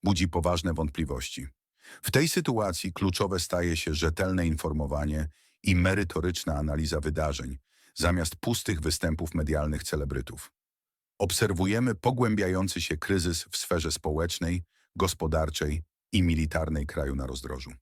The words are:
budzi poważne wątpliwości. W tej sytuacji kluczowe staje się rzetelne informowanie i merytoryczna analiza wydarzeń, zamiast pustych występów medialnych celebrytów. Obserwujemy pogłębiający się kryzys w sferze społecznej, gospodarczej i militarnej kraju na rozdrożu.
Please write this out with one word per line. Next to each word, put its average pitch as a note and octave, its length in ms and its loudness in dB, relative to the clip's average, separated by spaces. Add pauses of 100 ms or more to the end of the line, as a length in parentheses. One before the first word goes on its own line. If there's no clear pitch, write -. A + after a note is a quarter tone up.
budzi F#2+ 220 2
poważne E2+ 460 0
wątpliwości. C#2+ 720 -4 (540)
W - 100 -6
tej D3 160 6
sytuacji G#2+ 680 0
kluczowe F#2+ 460 0
staje F2 380 0
się E2 160 -2
rzetelne E2+ 540 0
informowanie D2+ 800 -2 (340)
i G2 120 4
merytoryczna F2+ 800 2
analiza D2+ 440 0
wydarzeń, C#2+ 580 -2 (380)
zamiast E2+ 400 0
pustych G#2+ 460 -2
występów D#2+ 540 -2
medialnych D2+ 480 0
celebrytów. C2+ 680 -6 (680)
Obserwujemy G2+ 760 2
pogłębiający G2 840 2
się D#2+ 160 -2
kryzys F2 540 0
w - 60 -6
sferze D#2+ 340 0
społecznej, E2+ 720 -2 (320)
gospodarczej D#2+ 880 0 (280)
i G2 120 4
militarnej D#2+ 640 2
kraju C#2+ 300 -4
na C2+ 120 -4
rozdrożu. C2 440 -8 (100)